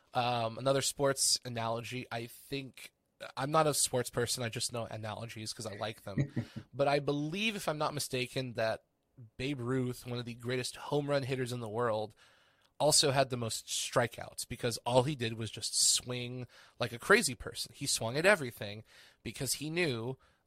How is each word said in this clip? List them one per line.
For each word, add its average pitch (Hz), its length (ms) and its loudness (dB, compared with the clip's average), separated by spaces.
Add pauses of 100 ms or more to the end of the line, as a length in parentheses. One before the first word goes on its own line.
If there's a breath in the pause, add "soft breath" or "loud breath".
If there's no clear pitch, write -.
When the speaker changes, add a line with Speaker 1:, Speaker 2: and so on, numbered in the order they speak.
(160)
Speaker 1:
um, 120 420 0
another 135 240 4
sports - 640 2
analogy, 117 640 -4
I 117 160 -6 (220)
think, 135 420 -8 (460)
I'm 139 140 -2
not 156 160 6
a 147 80 4
sports - 340 2
person, 123 340 0
I 113 60 -2
just 120 240 -4
know 113 160 -4
analogies 110 640 -8
'cause 107 140 -8
I 101 100 -8
like 107 240 -6
them. 98 160 -6 (180)
Speaker 2:
<laughs> - 380 -8
Speaker 1:
But 139 140 2
I 143 120 4
believe, 156 560 -2
if 196 120 -4
I'm 151 100 -2
not 151 160 0
mistaken, 127 600 -4
that 110 280 0 (560)
Babe 135 220 -2
Ruth, 123 480 -2
one 120 100 -6
of 120 80 -6
the 120 80 -8
greatest 123 420 -4
home 147 320 0
run 143 140 2
hitters 127 300 -2
in 123 80 -4
the 113 100 -6
world, 110 440 0 (640 soft breath)
also 147 320 6
had 135 180 4
the 127 80 -2
most 113 300 -4
strikeouts - 800 0
because 120 400 -4
all 123 160 6
he 156 100 0
did 117 240 -2
was 110 140 -6
just - 420 2
swing 123 540 -4 (320 soft breath)
like 113 140 -2
a 117 40 -10
crazy 185 380 6
person. - 400 -10
He 143 100 -6
swung 120 320 0
at 165 80 0
everything 120 580 0 (380 soft breath)
because 127 340 -4
he 147 140 -6
knew 131 480 -2 (300)